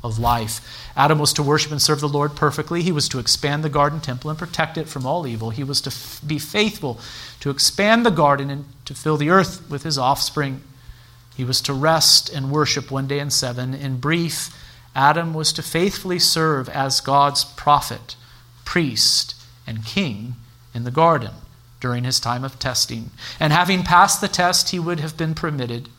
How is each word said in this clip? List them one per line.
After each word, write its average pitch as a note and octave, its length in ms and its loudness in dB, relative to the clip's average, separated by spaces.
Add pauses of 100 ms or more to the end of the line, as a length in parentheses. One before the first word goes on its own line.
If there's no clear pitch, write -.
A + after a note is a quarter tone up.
of A2 100 -4
life. A#2 760 -2
Adam D3 240 4
was D3 140 0
to D3+ 80 -2
worship D3 280 2
and C#3+ 100 -4
serve D3 200 2
the D3 80 -2
Lord D3 260 0
perfectly. D#3 480 -2
He F#3 80 2
was D3 200 0
to C3 100 -2
expand D3 420 0
the D#3 60 -2
garden D3 320 2
temple C3 300 -6
and D3+ 80 -6
protect D#3 380 -4
it D#3+ 120 -6
from B2+ 180 -6
all D#3 200 -2
evil. A2+ 240 -4
He A#2 120 -6
was C3+ 200 -2
to C#3 80 -6
f-, - 360 -14
be D3+ 140 -4
faithful G3+ 580 -2 (400)
to C#3+ 120 -4
expand G#3+ 540 2
the A3+ 60 6
garden C#3+ 400 2
and C#3+ 140 -8 (220)
to C#3 80 -14
fill D#3 220 0
the C#3+ 140 0
earth - 400 2
with C#3+ 140 -8
his D3 140 -2
offspring. C3+ 640 0 (760)
He C3 80 -4
was B2 160 0
to C#3+ 120 -4
rest D3+ 560 4
and C3+ 220 -6
worship C#3+ 400 0
one C3+ 160 -4
day C#3 140 -2
in C#3+ 100 -6
seven. B2+ 440 -2
In C3+ 260 -4
brief, D#3+ 500 -2 (460)
Adam D#3 360 4
was D#3 200 0
to D#3+ 100 -6
faithfully F3+ 560 -2
serve D3+ 500 2
as C3+ 320 0
God's C#3 440 4
prophet, - 720 0 (480)
priest, - 720 2 (300)
and A2 180 -8
king B2 500 -4 (400)
in A#2+ 80 -4
the B2 80 -4
garden D3 400 4 (500)
during B2 220 -2
his B2+ 160 0
time B2 240 -2
of C3 160 -10
testing. A#2+ 520 -4 (280)
And D#3 140 4
having F3+ 320 4
passed F3 360 6
the G3+ 60 0
test, F3+ 440 2
he F3+ 100 -2
would E3+ 180 -2
have D#3 180 -6
been D#3+ 200 -2
permitted B2+ 520 -4 (100)